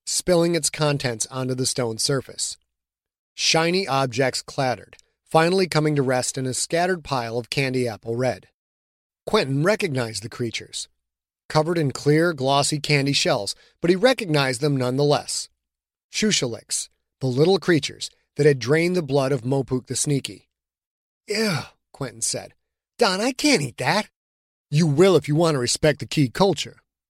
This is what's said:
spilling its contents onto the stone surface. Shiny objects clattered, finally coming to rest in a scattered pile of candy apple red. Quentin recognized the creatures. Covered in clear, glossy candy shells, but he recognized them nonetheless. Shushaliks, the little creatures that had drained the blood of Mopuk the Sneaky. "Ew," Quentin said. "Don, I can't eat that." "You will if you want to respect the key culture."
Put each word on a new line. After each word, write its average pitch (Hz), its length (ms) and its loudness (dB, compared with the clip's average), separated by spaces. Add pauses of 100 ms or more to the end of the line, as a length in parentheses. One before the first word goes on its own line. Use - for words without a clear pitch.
spilling 170 500 2
its 160 160 -2
contents 139 560 -2
onto 127 260 -4
the 127 140 -2
stone 113 320 -2
surface. - 580 -4 (800)
Shiny 170 520 0
objects 131 540 0
clattered, - 560 -6 (260)
finally 175 440 2
coming 151 280 0
to 143 60 0
rest 127 360 -2
in 131 100 -4
a 127 60 -4
scattered 170 500 -2
pile 117 340 -4
of 120 140 -8
candy 131 360 0
apple 113 280 -6
red. 120 340 -2 (800)
Quentin 143 360 0
recognized 131 600 -2
the 117 60 -10
creatures. - 580 -8 (640)
Covered 156 280 0
in 147 140 0
clear, 156 420 2
glossy 139 460 0
candy 143 340 0
shells, 135 420 -2 (240)
but 165 100 0
he 185 60 4
recognized 160 640 0
them 143 160 0
nonetheless. 131 760 0 (600)
Shushaliks, - 800 -4 (300)
the 135 80 -4
little 156 320 2
creatures - 500 -2 (260)
that - 100 4
had 143 140 4
drained 160 360 0
the 180 60 0
blood 135 300 0
of 135 100 -2
Mopuk 127 460 -2
the 123 80 -8
Sneaky. 123 520 -4 (800)
"Ew," 208 320 -2 (320)
Quentin 113 300 -10
said. 101 320 -6 (440)
"Don, 190 220 2
I 240 120 -2
can't 262 300 2
eat 131 160 -8
that." 170 320 -2 (600)
"You 156 160 4
will 170 300 6
if 143 120 2
you 147 80 0
want 160 200 2
to 135 40 0
respect 143 400 0
the 120 60 -10
key 135 240 2
culture." - 520 0 (280)